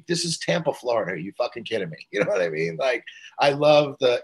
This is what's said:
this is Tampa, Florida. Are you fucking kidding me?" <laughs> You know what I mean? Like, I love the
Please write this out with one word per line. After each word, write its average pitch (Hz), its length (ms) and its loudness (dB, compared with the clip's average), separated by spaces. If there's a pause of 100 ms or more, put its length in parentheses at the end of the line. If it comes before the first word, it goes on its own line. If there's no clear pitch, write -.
this 170 160 -2
is 165 140 -4
Tampa, 170 340 0
Florida. 110 400 -2
Are 92 40 -6
you 92 220 -8
fucking 120 260 -4
kidding 101 260 -4
me?" 76 140 -12
<laughs> - 60 -20
You 101 140 0
know - 60 0
what 98 120 0
I 85 60 2
mean? 80 280 -4
Like, 127 280 -2 (340)
I 139 140 4
love 147 480 4
the 123 240 2